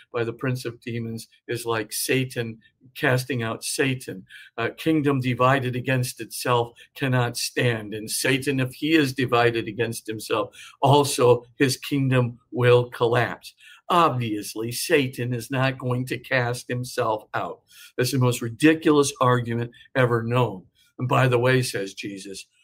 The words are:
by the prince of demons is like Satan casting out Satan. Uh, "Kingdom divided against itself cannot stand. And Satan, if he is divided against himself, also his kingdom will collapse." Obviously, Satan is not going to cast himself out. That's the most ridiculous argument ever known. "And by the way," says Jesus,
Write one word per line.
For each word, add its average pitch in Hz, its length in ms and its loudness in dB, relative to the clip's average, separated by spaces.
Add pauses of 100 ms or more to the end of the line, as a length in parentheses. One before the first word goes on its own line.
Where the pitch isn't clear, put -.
(140)
by 120 100 -2
the 117 80 -4
prince 127 320 -4
of 117 160 -10
demons 113 480 -8 (200)
is 117 180 -6
like 113 260 -2
Satan 127 680 -4 (360)
casting 127 480 0
out 113 220 -6
Satan. 131 600 -4 (320)
Uh, 120 200 -2
"Kingdom 143 420 0
divided 127 560 2
against 127 460 -2
itself 120 500 -2 (240)
cannot 123 400 0
stand. 113 580 -2
And 110 160 -8
Satan, 135 520 0
if 127 140 -4
he 151 180 -2
is 143 180 4
divided 120 560 2
against 113 400 -6
himself, 110 480 -4 (260)
also 135 640 4 (140)
his 131 180 2
kingdom 127 640 0 (120)
will 123 380 4
collapse." 117 640 -2 (360)
Obviously, 120 840 0
Satan 127 640 0
is 117 180 -6
not 131 260 0
going 127 280 -4
to 127 120 -6
cast 123 520 -2
himself 123 640 -2
out. 92 260 -6 (380)
That's 127 160 0
the 135 60 2
most 123 220 2
ridiculous 147 800 4
argument 120 520 2 (240)
ever 120 280 2
known. 117 400 0 (340)
"And 127 120 -4
by 131 180 4
the 123 120 2
way," 127 220 4
says 98 320 -6
Jesus, 98 520 -12 (180)